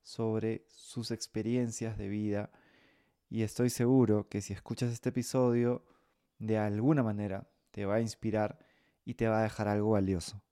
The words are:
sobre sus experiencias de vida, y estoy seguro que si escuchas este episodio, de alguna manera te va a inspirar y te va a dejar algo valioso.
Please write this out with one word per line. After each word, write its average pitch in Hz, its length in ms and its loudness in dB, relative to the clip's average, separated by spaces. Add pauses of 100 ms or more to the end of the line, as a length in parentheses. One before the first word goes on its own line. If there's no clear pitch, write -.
sobre 110 680 -2
sus - 420 -10
experiencias 113 840 -4
de 104 100 -6
vida, 104 420 -2 (800)
y 113 120 -4
estoy 123 280 0
seguro 120 600 4
que 107 100 -4
si 101 140 -8
escuchas 120 400 -4
este 120 160 -4
episodio, 123 760 2 (560)
de 110 180 0
alguna 110 460 2
manera 104 460 -4 (220)
te 101 140 -6
va 101 100 0
a 113 40 4
inspirar 107 580 -2 (460)
y - 120 -8
te 113 120 0
va 110 140 2
a - 20 4
dejar 107 240 -2
algo 104 240 2
valioso. 95 500 0 (100)